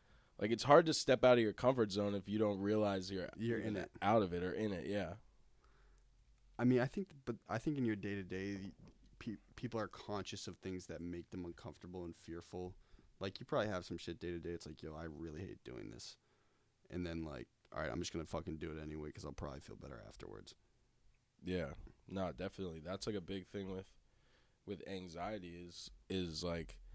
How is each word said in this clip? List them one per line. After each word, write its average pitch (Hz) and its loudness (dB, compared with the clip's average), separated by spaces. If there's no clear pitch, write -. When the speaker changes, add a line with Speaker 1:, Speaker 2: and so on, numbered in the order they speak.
Speaker 1:
Like, 107 2
it's 113 2
hard 160 12
to 156 4
step 127 6
out 127 12
of 117 8
your 104 4
comfort 123 4
zone 101 2
if 92 -4
you 104 2
don't 104 4
realize 98 4
you're 92 -2
Speaker 2:
You're 113 2
in 110 -2
Speaker 1:
even 92 0
Speaker 2:
it. - -10
Speaker 1:
out 107 8
of 87 0
it 87 0
or 90 0
in 104 0
it, 78 -2
yeah. 92 -2
Speaker 2:
I 120 2
mean, 123 6
I 127 2
think, 196 -6
but 117 -4
I 113 -2
think 151 -2
in 131 2
your 110 2
day-to-day, 98 -4
pe-, 107 -6
people 117 -4
are 104 0
conscious - -6
of 90 -10
things 92 -6
that 82 -8
make 87 -6
them 92 -6
uncomfortable 87 -10
and 85 -6
fearful. 90 -8
Like, 98 -4
you 135 -12
probably 113 2
have 90 -2
some 87 -6
shit 85 -8
day-to-day. 85 -4
It's 85 -6
like, - -12
"Yo, 78 -8
I 78 -8
really 78 -8
hate - -10
doing 53 -10
this." - -14
And 87 -2
then, 82 -4
like, 69 -8
"All - -4
right, 78 -2
I'm 60 -2
just 85 -4
gonna 82 -4
fucking 82 -4
do 80 -6
it 78 -6
anyway 76 -6
'cause 101 -12
I'll 73 -8
probably 71 -8
feel - -14
better 71 -12
afterwards." 50 -14
Speaker 1:
Yeah. 85 -2
No, 92 -2
definitely. 87 -6
That's, 92 -6
like, 107 -2
a 98 -4
big 92 -8
thing 95 -6
with, 95 -6
with 95 -8
anxiety 90 -6
is, - -12
is, 87 0
like, 85 -2